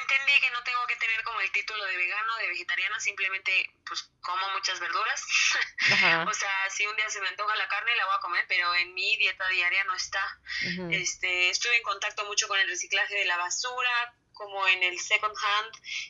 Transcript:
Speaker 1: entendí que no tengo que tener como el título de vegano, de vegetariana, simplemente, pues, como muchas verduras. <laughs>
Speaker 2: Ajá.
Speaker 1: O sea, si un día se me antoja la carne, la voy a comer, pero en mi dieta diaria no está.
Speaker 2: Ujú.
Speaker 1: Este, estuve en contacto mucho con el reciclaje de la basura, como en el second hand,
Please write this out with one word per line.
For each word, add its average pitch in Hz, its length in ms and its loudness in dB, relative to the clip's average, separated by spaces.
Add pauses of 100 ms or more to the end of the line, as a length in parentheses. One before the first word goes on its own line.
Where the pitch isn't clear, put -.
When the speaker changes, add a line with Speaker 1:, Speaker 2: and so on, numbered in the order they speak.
Speaker 1:
entendí 269 400 4
que 262 100 2
no 240 120 -4
tengo 247 240 0
que 240 100 -2
tener 220 260 -2
como 220 180 -4
el 196 100 -2
título 208 340 -2
de 185 120 -2
vegano, 202 400 -2
de 208 120 -2
vegetariana, 185 500 -4
simplemente, 196 760 -2 (120)
pues, - 240 -8 (120)
como 185 300 -2
muchas 190 280 -2
verduras. 190 440 -2 (560)
<laughs> - 120 4
Speaker 2:
Ajá. 165 380 6
Speaker 1:
O 156 40 0
sea, 196 360 -2
si - 180 -2
un 214 80 -4
día 220 140 0
se 202 120 -6
me 196 80 -2
antoja 208 260 -2
la 202 120 -2
carne, 226 280 0
la 214 100 2
voy 190 100 2
a 196 60 0
comer, 180 260 0
pero 180 280 2
en 175 180 2
mi 202 240 2
dieta 190 320 0
diaria 185 360 2
no 190 100 -2
está. 196 280 -4 (500)
Speaker 2:
Ujú. 180 180 -6
Speaker 1:
Este, 180 580 0
estuve 240 280 2
en 226 60 2
contacto 214 420 -4
mucho 208 220 0
con 196 120 2
el 190 100 4
reciclaje 196 460 -2
de 196 100 0
la 175 120 2
basura, 240 760 -2 (200)
como 196 340 -4
en 185 160 4
el 175 160 0
second 208 380 0
hand, 214 360 0 (360)